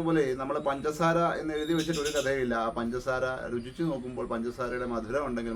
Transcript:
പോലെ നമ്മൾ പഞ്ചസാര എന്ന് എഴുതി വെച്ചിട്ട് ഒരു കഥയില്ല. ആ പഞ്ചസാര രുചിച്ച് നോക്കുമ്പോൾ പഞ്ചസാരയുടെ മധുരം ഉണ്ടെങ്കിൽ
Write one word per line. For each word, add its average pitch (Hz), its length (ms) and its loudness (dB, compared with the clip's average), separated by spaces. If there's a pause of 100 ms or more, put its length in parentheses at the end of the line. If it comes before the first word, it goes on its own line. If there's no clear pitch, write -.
പോലെ 160 140 6 (200)
നമ്മൾ 139 140 -2 (120)
പഞ്ചസാര 151 500 2 (220)
എന്ന് 156 180 -2
എഴുതി 156 200 2
വെച്ചിട്ട് 160 260 0
ഒരു 147 120 0
കഥയില്ല. 131 380 2 (120)
ആ - 20 0 (100)
പഞ്ചസാര 127 460 0 (300)
രുചിച്ച് 123 360 -6
നോക്കുമ്പോൾ 123 440 -4
പഞ്ചസാരയുടെ 123 600 -2
മധുരം 117 340 -2
ഉണ്ടെങ്കിൽ 117 280 -2